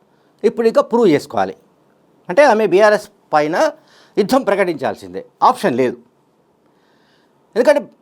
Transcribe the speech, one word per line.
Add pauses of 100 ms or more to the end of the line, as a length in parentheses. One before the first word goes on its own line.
(440)
ఇప్పుడు
ఇంకా
ప్రూవ్
చేసుకోవాలి. (720)
అంటే
ఆమె
బీఆర్ఎస్ (240)
పైన (460)
యుద్ధం
ప్రకటించాల్సిందే, (180)
ఆప్షన్
లేదు. (1600)
ఎందుకంటే (100)